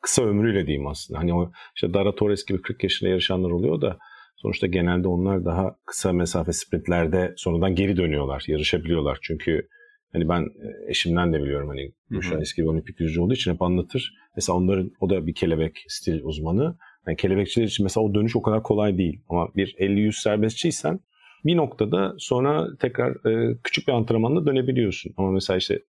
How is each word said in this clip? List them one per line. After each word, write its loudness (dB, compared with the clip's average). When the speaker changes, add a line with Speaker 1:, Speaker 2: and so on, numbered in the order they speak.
Speaker 1:
kısa 2
ömrüyle 2
diyeyim -2
aslında. -8
Hani 2
o 0
işte -2
Dara 2
Torres 0
gibi -4
kırk -6
yaşında 0
yarışanlar 0
oluyor 0
da 0
sonuçta -4
genelde 2
onlar 0
daha 0
kısa -2
mesafe 0
sprintlerde 0
sonradan 0
geri 2
dönüyorlar, -2
yarışabiliyorlar. -2
Çünkü -4
hani 0
ben, 2
e, -10
eşimden 2
de 0
biliyorum -4
hani -10
Speaker 2:
Hı -10
hı. -12
Speaker 1:
Gülşen -4
eski -4
bir 2
olimpik -4
yüzücü -2
olduğu 2
için -2
hep -2
anlatır. -2
Mesela -2
onların, 2
o 0
da 0
bir -4
kelebek 0
stil -4
uzmanı. -2
Yani -2
kelebekçiler 2
için -2
mesela 0
o 0
dönüş 2
o 0
kadar 2
kolay 2
değil. 0
Ama 0
bir 0
elli 4
yüz 2
serbestçiysen 0
bir 4
noktada 0
sonra 0
tekrar, 0
e, 2
küçük -2
bir 2
antrenmanla 2
dönebiliyorsun. 0
Ama 2
mesela 2
işte 0